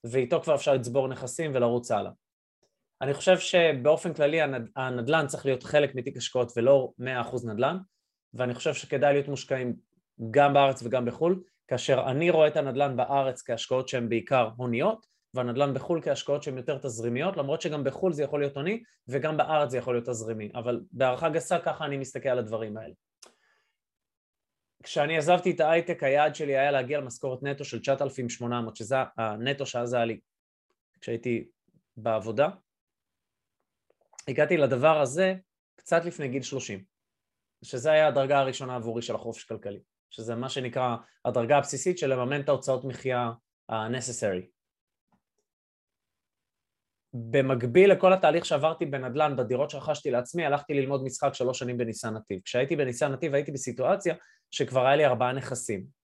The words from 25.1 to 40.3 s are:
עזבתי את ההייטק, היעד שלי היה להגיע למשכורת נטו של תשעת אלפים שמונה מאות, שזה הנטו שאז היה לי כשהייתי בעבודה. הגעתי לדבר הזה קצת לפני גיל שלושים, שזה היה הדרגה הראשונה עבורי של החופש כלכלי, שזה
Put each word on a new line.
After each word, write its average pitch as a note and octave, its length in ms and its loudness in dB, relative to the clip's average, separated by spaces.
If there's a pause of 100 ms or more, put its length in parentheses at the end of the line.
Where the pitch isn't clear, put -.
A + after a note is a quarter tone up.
עזבתי F3 340 4
את D#3 100 -4
ההייטק, E3 420 2
היעד C#3+ 320 4
שלי C#3 240 -2
היה C#3+ 120 4
להגיע C#3 300 0
למשכורת B2+ 420 -8
נטו C#3 220 -6
של A#2+ 160 -8
תשעת C#3 220 0
אלפים B2+ 260 -4
שמונה A#2+ 320 -4
מאות, A2+ 160 -8
שזה A#2 200 -4 (200)
הנטו A#2+ 500 -4
שאז A#2+ 280 -4
היה A#2+ 100 2
לי A2+ 160 -4 (800)
כשהייתי A#2 480 -4 (480)
בעבודה. A2+ 520 0 (1800)
הגעתי D3 280 4
לדבר C#3+ 440 4
הזה E3+ 340 0 (420)
קצת E3 280 0
לפני D#3+ 240 -6
גיל B2+ 140 -4
שלושים, A2+ 420 -8 (800)
שזה C3 260 -2
היה D#3 160 8
הדרגה C#3 320 4
הראשונה C3 380 -2
עבורי A#2 260 -4
של A2+ 120 -4
החופש A2+ 300 -8
כלכלי, G2+ 360 -10 (300)
שזה A2+ 240 -8